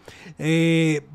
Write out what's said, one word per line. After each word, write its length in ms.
Eh, 760